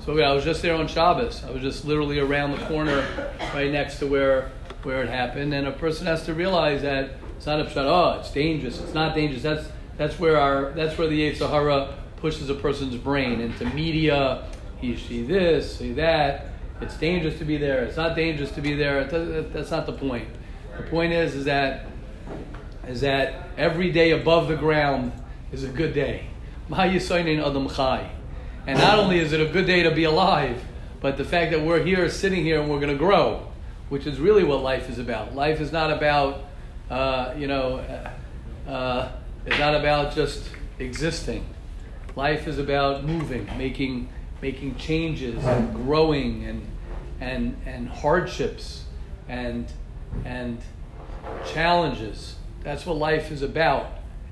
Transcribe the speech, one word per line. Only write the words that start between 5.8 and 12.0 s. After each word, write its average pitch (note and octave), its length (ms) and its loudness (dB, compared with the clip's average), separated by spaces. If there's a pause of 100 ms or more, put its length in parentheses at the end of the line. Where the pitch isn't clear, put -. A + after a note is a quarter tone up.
has D#3+ 180 0
to E3 80 -2
realize D#3+ 500 2
that C3+ 280 -2 (240)
it's - 100 -14
not D3+ 140 2
a C#3+ 60 0
pshat, C#3 200 -2
"Oh, D#3+ 340 4
it's - 120 -10
dangerous, C#3+ 480 0
it's - 140 -8
not D3+ 220 0
dangerous." D3 280 0
That's, D3+ 240 -2 (300)
that's D3+ 200 -2
where D#3+ 200 4
our, C#3 340 4
that's D#3 260 -2
where E3 100 2
the D3+ 220 2
Yetzer C#3 200 -2
Hara C#3+ 440 2 (240)